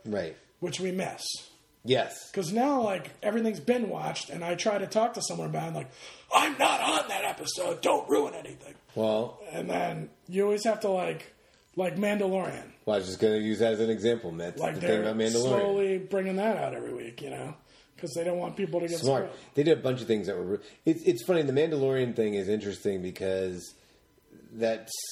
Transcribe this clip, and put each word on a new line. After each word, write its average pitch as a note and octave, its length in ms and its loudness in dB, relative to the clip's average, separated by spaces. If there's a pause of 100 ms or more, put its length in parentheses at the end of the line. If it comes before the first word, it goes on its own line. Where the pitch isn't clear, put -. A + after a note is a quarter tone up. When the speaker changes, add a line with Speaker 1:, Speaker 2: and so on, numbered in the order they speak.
Speaker 1:
Right. G2 280 -2 (260)
Speaker 2:
Which F3 200 -6
we F#3 100 -2
miss. F#3 320 -4 (600)
Speaker 1:
Yes. - 480 0
Speaker 2:
'Cause F3 200 -2
now, C4 300 2
like, F#3+ 280 -2 (120)
everything's G#3+ 380 0
been A#3 300 2
watched, D#3 400 -6
and E3+ 120 -8
I F3 120 -2
try G3+ 240 0
to F#3+ 80 -2
talk A3 280 2
to F#3 80 -6
someone E3 260 -4
about D#3 160 -4
it, - 40 -4
I'm E3 60 -8
like, C#3+ 160 -8 (420)
"I'm - 260 4
not - 220 4
on - 280 0
that - 160 -4
episode. - 580 -4
Don't D3+ 260 2
ruin D3 260 2
anything." - 400 -14 (200)
Speaker 1:
Well. A2 440 0 (140)
Speaker 2:
And F3 160 -6
then E3+ 400 -2 (200)
you F#3+ 160 2
always G#3 200 0
have G#3+ 160 2
to, G#3 80 0
like, F3 460 -2 (420)
like E3+ 200 0
Mandalorian. F#3+ 720 0 (160)
Speaker 1:
Well, G#2+ 100 2
I - 20 2
was F#2 80 -2
just F#2 140 -8
gonna G#2+ 160 6
use G#2+ 220 0
that A2+ 160 4
as G#2 60 -2
an A2+ 100 4
example, A2 420 0
Matt. E2 260 -6
Speaker 2:
Like, D#3+ 180 -2
Speaker 1:
The - 40 -6
Speaker 2:
they're F3 100 2 (120)
Speaker 1:
thing - 80 0
about A3 80 -2
Mandalorian. G3+ 420 4
Speaker 2:
slowly G3 380 2
bringing F#3+ 380 -2
that G3+ 200 2
out C#3+ 180 -2
every A#2+ 200 -8
week, A#2+ 260 -12
you C#3+ 100 -8
know? C3 240 -10 (440)
'Cause E3+ 180 -8
they E3+ 80 -2
don't F3 140 0
want E3+ 180 -6
people E3+ 240 -2
to E3+ 80 -2
get E3+ 100 -2
Speaker 1:
Smart. C3 280 4
Speaker 2:
spoiled. - 120 -12 (160)
Speaker 1:
They C#3+ 80 4
did D3+ 160 6
a - 40 -8
bunch B2+ 180 0
of A2+ 60 -6
things G#2+ 200 2
that F#2+ 100 -2
were F2+ 80 -2
re-, F#2+ 140 -2 (280)
it's, D#3+ 180 4
it's - 200 4
funny, F3 180 4
the C#3 100 2
Mandalorian C3+ 640 2
thing G#2+ 180 2
is G2 140 0
interesting G2+ 540 0
because F#2 720 -4 (800)
that's, A2+ 400 -2 (200)